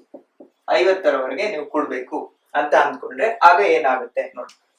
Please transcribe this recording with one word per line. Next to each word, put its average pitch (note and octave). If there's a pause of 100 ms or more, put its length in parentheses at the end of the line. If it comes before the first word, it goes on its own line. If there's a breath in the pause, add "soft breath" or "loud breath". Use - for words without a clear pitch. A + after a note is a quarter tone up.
(680)
ಐವತ್ತರವರೆಗೆ D3
ನೀವು D3+
ಕೂಡ್ಬೇಕು C3 (200)
ಅಂತ D3
ಅಂದ್ಕೊಂಡ್ರೆ C3
ಆಗ F3+
ಏನಾಗುತ್ತೆ D#3+
ನೋಡಿ. - (180)